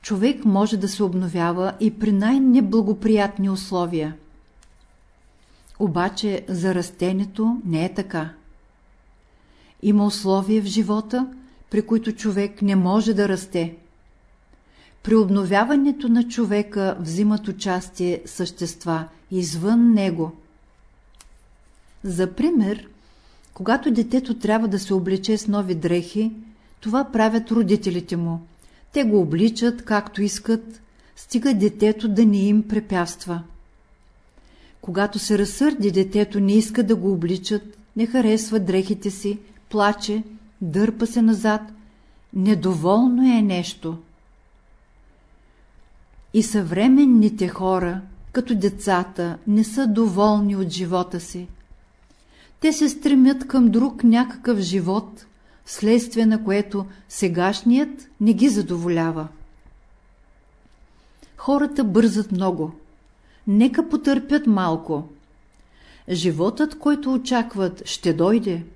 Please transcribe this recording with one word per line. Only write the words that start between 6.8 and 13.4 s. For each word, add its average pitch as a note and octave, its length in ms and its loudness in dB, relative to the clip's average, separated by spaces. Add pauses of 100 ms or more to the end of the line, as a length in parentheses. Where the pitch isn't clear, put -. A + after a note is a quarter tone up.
не D#3+ 200 -2
е F#3 100 -6
така. E3+ 380 -8 (1500)
Има G#3 240 4
условия G3+ 560 0
в G3 40 -6
живота, G#3+ 600 -2 (440)
при G#3+ 120 0
които A3 300 -2
човек G3+ 500 -4
не G3 140 2
може G3 380 2
да G3+ 140 2
расте. F3 480 -4 (1300)